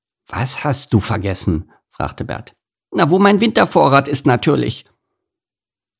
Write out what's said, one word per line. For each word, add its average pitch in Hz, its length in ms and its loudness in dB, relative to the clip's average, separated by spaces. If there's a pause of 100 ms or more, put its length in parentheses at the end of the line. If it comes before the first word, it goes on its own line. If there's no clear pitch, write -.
(280)
"Was 127 340 -8
hast 139 300 -4
du 107 80 4
vergessen?", 95 720 -4 (160)
fragte - 360 -8
Bert. - 300 -12 (380)
"Na, 151 180 0
wo 185 80 4
mein 202 220 4
Wintervorrat 151 680 2
ist, 147 200 -4
natürlich." 123 580 0 (1160)